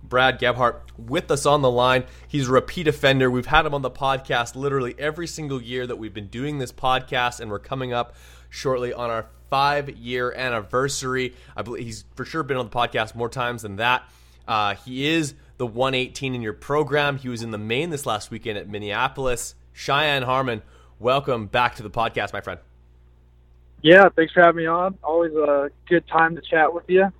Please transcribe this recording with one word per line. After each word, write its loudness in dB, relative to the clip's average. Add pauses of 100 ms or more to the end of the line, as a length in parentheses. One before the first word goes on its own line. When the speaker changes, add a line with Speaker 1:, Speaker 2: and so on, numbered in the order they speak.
Speaker 1:
Brad 2
Gebhart. 0
With -4
us 2
on 6
the 6
line, 4 (240)
he's -2
a 0
repeat 2
offender. 4
We've -2
had 4
him -4
on -2
the -4
podcast -2
literally -2
every -4
single -8
year -6
that -6
we've -12
been -12
doing -6
this -6
podcast, -2
and -10
we're -6
coming -6
up -4 (360)
shortly -4
on -6
our -4 (240)
five-year -2
anniversary. -4 (220)
I -8
believe -10
he's -14 (120)
for -10
sure -6
been -4
on -4
the -8
podcast -2
more -6
times -6
than -10
that. 2 (440)
Uh, 0
he -6
is 0 (240)
the -4
one -2
eighteen -4
in -6
your -6
program. -2
He -8
was -8
in -8
the -6
main -2
this -6
last -4
weekend -8
at -12
Minneapolis. -4 (220)
Cheyenne 0
Harmon, -2 (380)
welcome 0
back 0
to -14
the -10
podcast, -2
my -8
friend. -10 (1200)
Speaker 2:
Yeah, 12
thanks 0
for 4
having 8
me -2
on. 0
Always 0
a 2 (200)
good 2
time 2
to -12
chat 2
with -6
you. 4